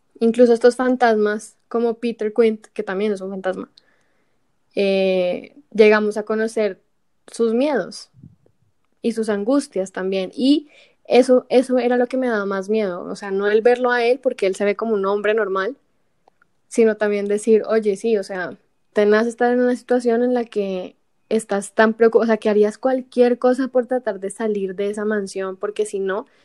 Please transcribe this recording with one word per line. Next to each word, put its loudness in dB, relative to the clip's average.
incluso 4
estos 2
fantasmas, 0
como -4
Peter -6
Quint, 0
que -10
también -4
es -8
un -10
fantasma, -8
eh, 0
llegamos 4
a -6
conocer -4
sus -2
miedos -2
y -2
sus -4
angustias -2
también. -4
Y 0
eso, 4
eso 2
era 0
lo 0
que -6
me -2
daba -2
más -4
miedo. -2
O -10
sea, -10
no 0
el 2
verlo 4
a 0
él, 0
porque -2
él -2
se -4
ve 0
como -2
un 0
hombre 0
normal, -2
sino 2
también -2
decir, 2
"Oye, 0
sí, 0
o -6
sea, -8
tenaz 4
estar 0
en 2
una 2
situación 0
en 0
la -2
que -6
estás -4
tan 2
preocu-, 6
o 0
sea, 2
que -2
harías 2
cualquier 0
cosa 0
por 0
tratar -4
de -6
salir -4
de -4
esa -6
mansión, -4
porque -6
si -6
no, -4